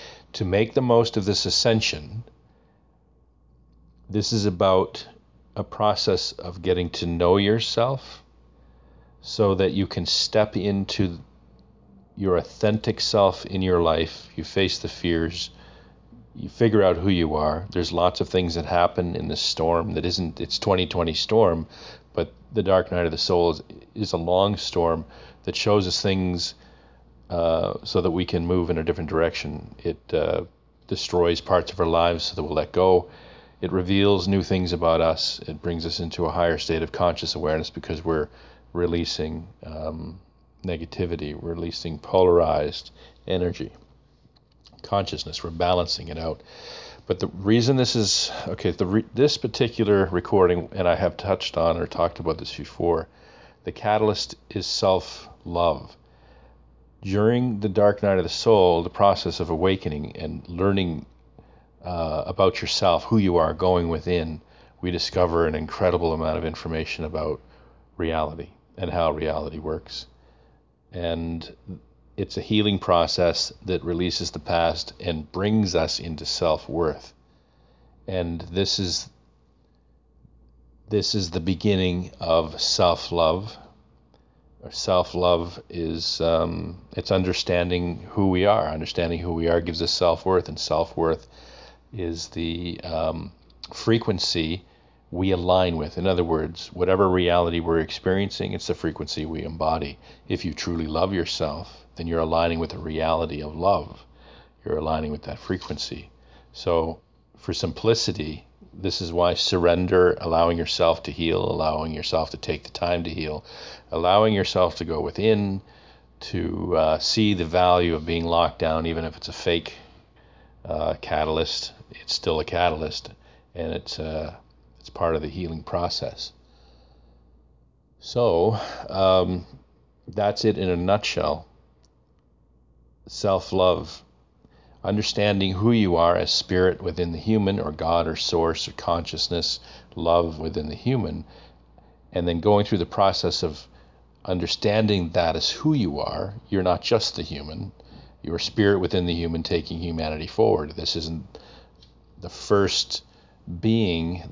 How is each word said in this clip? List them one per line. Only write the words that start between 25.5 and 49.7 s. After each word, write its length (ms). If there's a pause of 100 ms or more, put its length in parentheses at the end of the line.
shows 320
us 120
things, 540 (760)
uh, 540
so 180
that 120
we 120
can 220
move 240
in 80
a 60
different 260
direction. 720
It, 320
uh, 300 (420)
destroys 540
parts 320
of 80
our 60
lives 360
so 140
that 80
we'll 100
let 160
go. 400 (500)
It 120
reveals 560
new 160
things 280
about 280
us. 400
It 200
brings 260
us 120
into 260
a 60
higher 260
state 260
of 100
conscious 420
awareness 340
because 360
we're 240 (460)
releasing, 760 (160)
um, 560 (420)
negativity, 760
releasing 580
polarized 920 (360)
energy, 460 (1080)
consciousness. 600
We're 80
balancing 580
it 100
out. 240 (640)
But 120
the 100
reason 480
this 200
is, 340 (160)
okay, 260
the 120
re-, 200 (100)
this 240
particular 760